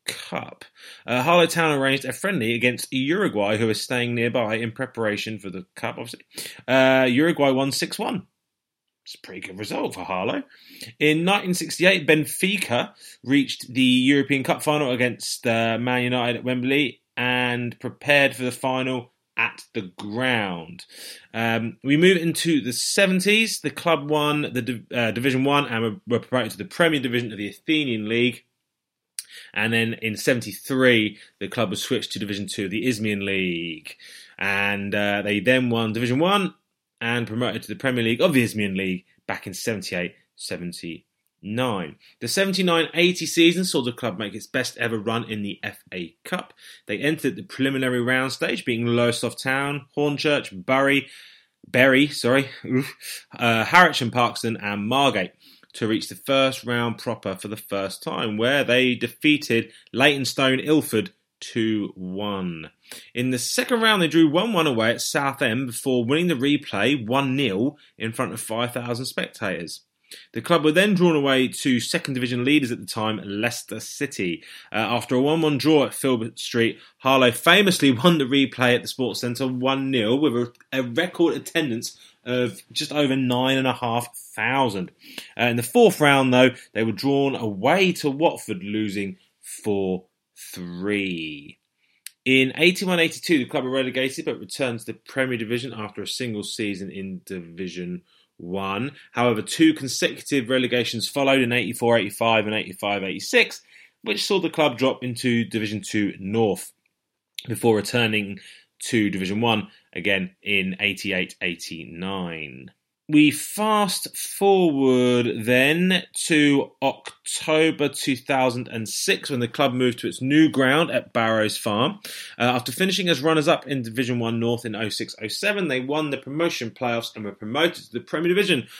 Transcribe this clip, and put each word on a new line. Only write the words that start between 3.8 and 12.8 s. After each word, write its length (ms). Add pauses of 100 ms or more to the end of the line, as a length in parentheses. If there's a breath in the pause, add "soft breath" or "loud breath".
nearby 440
in 140
preparation 680
for 100
the 240
Cup, 240
obviously. 240 (460 loud breath)
Uh, 420
Uruguay 400
won 220
six 260
one. 300 (760)
It's 120
a 40
pretty 220
good 160
result 380
for 80
Harlow. 400 (560 loud breath)
In 240
nineteen 320
sixty-eight, 500
Benfica 880 (300 loud breath)